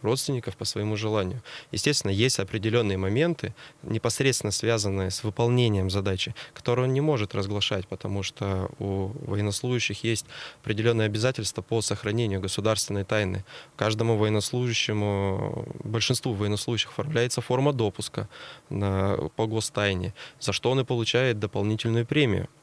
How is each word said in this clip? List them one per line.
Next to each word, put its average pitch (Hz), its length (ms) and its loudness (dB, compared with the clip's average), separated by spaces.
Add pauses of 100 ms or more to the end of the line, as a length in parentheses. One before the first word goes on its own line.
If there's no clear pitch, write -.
родственников 123 540 -2
по 110 80 -6
своему 104 320 -2
желанию. 107 440 0 (300)
Естественно, 113 400 0
есть 113 260 2
определенные 104 600 0
моменты, 135 580 0 (280)
непосредственно 117 680 0
связанные 101 600 0
с - 120 -6
выполнением 117 640 4
задачи, 95 460 -2 (180)
которые 123 340 0
он 131 60 2
не 135 60 2
может 139 340 0
разглашать, 101 540 -2
потому 98 340 -6
что 95 480 -2 (100)
у 98 320 -2 (140)
военнослужащих 104 800 -2
есть 110 220 0 (360)
определенные 110 440 2
обязательства 107 560 0
по 117 200 0
сохранению 104 600 0
государственной 101 640 0
тайны. 98 400 0 (320)
Каждому 110 400 2
военнослужащему, 104 1500 0 (180)
большинству 113 480 0
военнослужащих 104 560 -2
оформляется 123 500 0
форма 135 320 2
допуска 104 560 -2 (420)
на, 98 460 2 (220)
по 113 100 2
гостайне, 101 680 0 (240)
за - 140 -4
что - 200 0
он 135 100 4
и - 20 2
получает 120 560 2
дополнительную 110 680 0
премию. 120 440 2 (140)